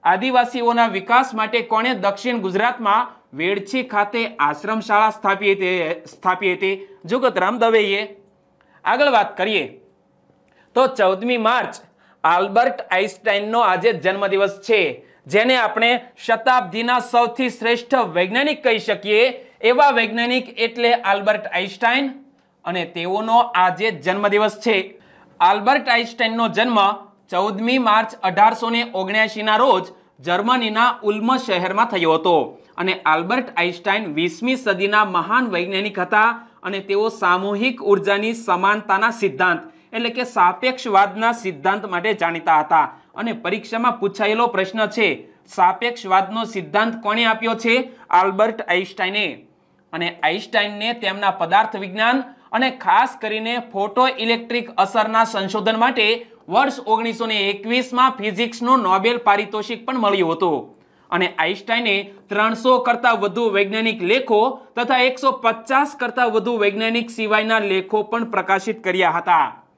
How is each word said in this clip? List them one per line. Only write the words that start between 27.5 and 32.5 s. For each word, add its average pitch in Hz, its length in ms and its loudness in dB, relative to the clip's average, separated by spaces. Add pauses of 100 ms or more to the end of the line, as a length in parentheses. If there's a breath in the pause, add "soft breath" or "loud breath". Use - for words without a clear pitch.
માર્ચ 220 220 2 (160)
અઢારસો 220 420 2
ને 233 120 0 (120)
ઓગણ્યાસી 214 560 -2
ના 214 160 4
રોજ 190 200 4 (400 soft breath)
જર્મનીના 226 680 0 (140)
ઉલ્મ 220 200 0 (160)
શહેરમાં 196 480 0
થયો 165 240 2
હતો. 170 180 2 (460 loud breath)